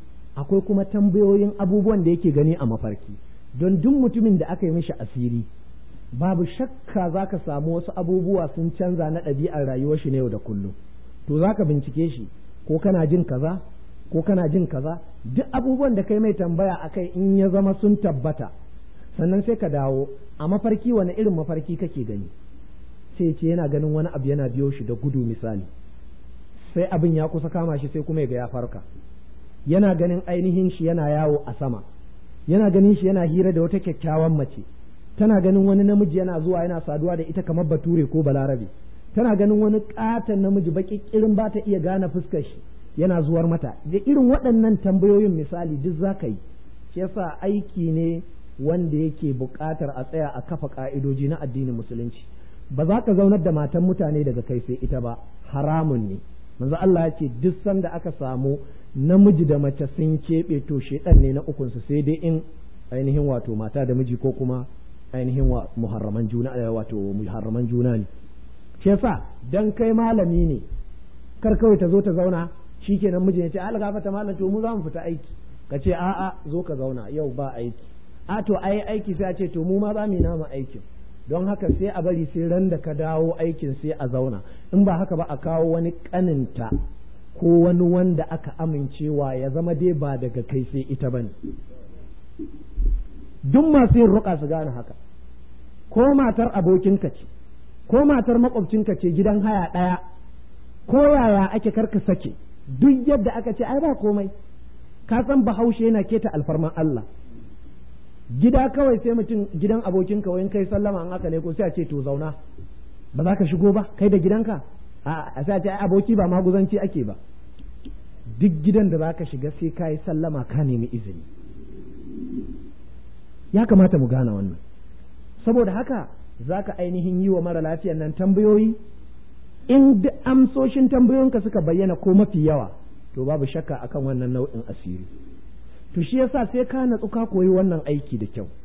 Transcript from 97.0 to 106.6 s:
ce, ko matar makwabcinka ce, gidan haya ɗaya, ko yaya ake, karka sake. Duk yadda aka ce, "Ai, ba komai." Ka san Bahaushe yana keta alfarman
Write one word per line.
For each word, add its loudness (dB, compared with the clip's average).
ce, -10
ko 6
matar 4
makwabcinka 2
ce, 0
gidan 2
haya 0
ɗaya, 0
ko 4
yaya 6
ake, 0
karka 0
sake. 0
Duk 4
yadda 4
aka -4
ce, -2
"Ai, 0
ba 2
komai." 0
Ka 2
san 6
Bahaushe 2
yana 4
keta 0
alfarman 0